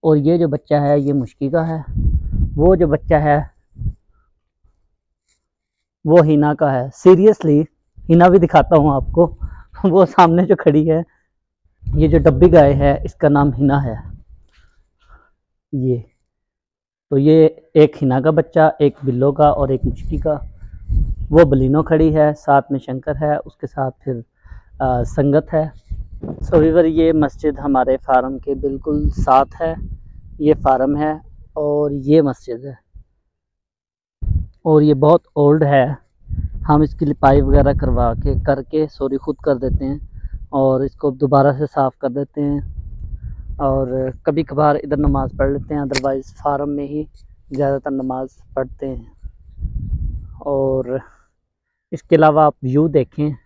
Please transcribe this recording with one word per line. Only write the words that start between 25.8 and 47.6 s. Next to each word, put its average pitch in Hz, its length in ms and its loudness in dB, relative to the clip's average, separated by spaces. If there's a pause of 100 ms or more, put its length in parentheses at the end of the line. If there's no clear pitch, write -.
So - 120 -2
weaver, 160 300 4
ये 160 280 2
मस्जिद 147 460 -2
हमारे 135 380 0
फार्म 131 420 0
के 139 180 -6
बिल्कुल 147 540 -4
साथ 139 500 0
है, 165 140 -4 (680)
ये 151 140 2
फार्म 135 420 0
है 151 240 -6 (360)
और 147 360 -2
ये 143 280 2
मस्जिद 127 440 -6
है 135 120 -16 (1900)
और 151 180 4
ये 151 120 4
बहुत 151 280 2 (140)
old 147 260 4
है। 139 340 2 (680)
हम 151 180 2
इसकी 147 220 -4
लिपाई 143 360 2
वगैरह 139 320 2
करवा 123 420 -2
के, 135 280 -4
करके, 147 440 -4
sorry, 135 300 -6
ख़ुद 139 280 -8
कर 139 120 0
देते 131 280 -4
हैं - 680 -12
और 135 320 0
इसको 139 280 -4
दोबारा 139 400 2
से 143 140 -4
साफ़ 135 340 -4
कर 135 80 -4
देते 139 320 -8
हैं - 1160 -10
और 131 540 -4 (120)
कभी 156 180 -2
कभार 147 340 0
इधर 143 220 -6
नमाज़ 139 380 -2
पढ़ 139 140 0
लेते 143 220 -6
हैं, 147 80 -4
otherwise 135 540 -6
फार्म 143 340 -4
में 143 180 -6
ही 151 200 -8 (460)
ज़्यादातर 139 380 -4